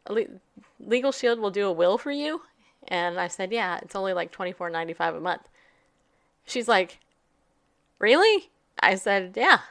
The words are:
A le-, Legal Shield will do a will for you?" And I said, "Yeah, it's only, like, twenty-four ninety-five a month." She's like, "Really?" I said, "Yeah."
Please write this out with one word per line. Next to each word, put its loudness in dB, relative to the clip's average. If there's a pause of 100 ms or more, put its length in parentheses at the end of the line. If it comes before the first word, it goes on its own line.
A -10
le-, -6 (380)
Legal 0
Shield 0
will -2
do -2
a 0
will 4
for -6
you?" -6 (460)
And -2
I -4
said, -8
"Yeah, -4
it's -12
only, -2
like, -4
twenty-four -8
ninety-five -4
a -10
month." -6 (960)
She's -4
like, 2 (1000)
"Really?" 4 (280)
I 4
said, -2
"Yeah." 6 (100)